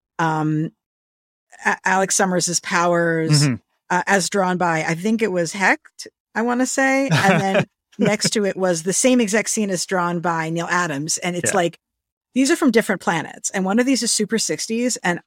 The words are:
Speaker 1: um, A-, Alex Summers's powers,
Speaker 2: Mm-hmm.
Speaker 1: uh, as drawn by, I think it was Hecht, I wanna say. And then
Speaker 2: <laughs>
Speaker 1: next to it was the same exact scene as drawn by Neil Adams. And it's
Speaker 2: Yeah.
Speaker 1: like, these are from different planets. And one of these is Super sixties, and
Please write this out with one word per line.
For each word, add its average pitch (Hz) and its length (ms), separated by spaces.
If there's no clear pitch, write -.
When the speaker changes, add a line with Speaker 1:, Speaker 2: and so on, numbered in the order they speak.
Speaker 1:
um, 156 520
A-, 202 200
Alex 190 300
Summers's 180 440
powers, 170 840
Speaker 2:
Mm-hmm. 131 120
Speaker 1:
uh, 180 160
as 185 240
drawn 185 280
by, 165 260
I 165 100
think 220 300
it 202 80
was 170 220
Hecht, 208 540
I 220 80
wanna 240 240
say. 269 440
And 190 300
then 196 240
Speaker 2:
<laughs> - 160
Speaker 1:
next 208 340
to 208 140
it 190 100
was 180 280
the 185 100
same 254 260
exact 208 300
scene 208 220
as 175 140
drawn 175 340
by 160 320
Neil 170 180
Adams. 165 480
And 175 180
it's 170 180
Speaker 2:
Yeah. 202 40
Speaker 1:
like, 170 220
these 262 160
are 339 40
from 294 160
different 214 300
planets. - 500
And 190 140
one 202 140
of 247 60
these 247 180
is 220 80
Super 214 260
sixties, 226 600
and 175 300